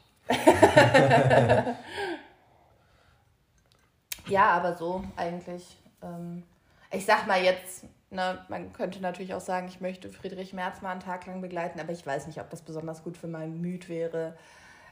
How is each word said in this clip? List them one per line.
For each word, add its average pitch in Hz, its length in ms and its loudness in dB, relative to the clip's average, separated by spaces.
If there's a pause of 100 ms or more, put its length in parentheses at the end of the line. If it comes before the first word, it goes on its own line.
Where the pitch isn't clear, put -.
(280)
<laughs> 247 1500 6 (2500)
ja, 196 240 4
aber 175 240 2
so 175 300 -6 (120)
eigentlich. 175 600 -10 (260)
Ähm, 175 400 -12 (480)
ich 196 160 -6
sag 214 200 4
mal 190 160 2
jetzt, - 420 0 (260)
ne, 185 280 -4 (100)
man 185 240 -12
könnte 190 280 -8
natürlich 185 340 -8
auch 185 60 -8
sagen, 185 280 -6
ich 180 120 -18
möchte 185 300 -10
Friedrich 185 420 -14
Merz 190 300 -8
mal 196 100 -8
einen 185 80 -10
Tag 185 260 -10
lang 185 140 -12
begleiten, 175 400 -8
aber 165 120 -8
ich 170 140 -14
weiß 143 200 -6
nicht, 156 140 -12
ob - 100 -14
das 160 120 -16
besonders 160 400 -12
gut 170 140 -12
für - 100 -14
mein 160 260 -10
Gemüt 175 360 -8
wäre, 165 480 -6 (560)